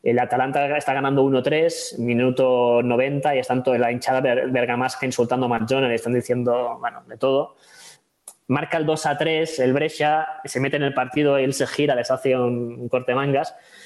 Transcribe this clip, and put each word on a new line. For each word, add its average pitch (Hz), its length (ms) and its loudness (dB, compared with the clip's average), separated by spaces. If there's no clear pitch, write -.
El 120 160 2
Atalanta 139 560 0
está 143 180 -2
ganando 135 300 2
uno 135 180 2
tres, 156 560 0
minuto 123 800 2
noventa, 139 540 0
y 127 60 2
están 127 240 -2
toda 127 120 2
la 120 140 2
hinchada 131 300 0
ber-, 131 300 0
bergamasca 123 540 -2
insultando 127 420 0
a - 20 -2
Mazzone, 123 400 0
le 117 80 0
están 117 180 -2
diciendo, 123 640 -2
bueno, - 300 -8
de 117 80 -18
todo. 135 400 0
Marca 156 320 -2
el 156 80 0
dos 156 180 0
a 143 140 0
tres, 160 400 0
el 131 140 4
Brescia 151 560 0
se - 160 -4
mete 135 160 0
en 143 80 0
el 135 100 -2
partido, 139 440 2
él 135 160 2
se 135 120 0
gira, 143 300 0
les 120 160 -2
hace 127 240 2
un, 120 420 -2
un 123 100 -8
corte 127 280 -2
mangas, 139 400 -2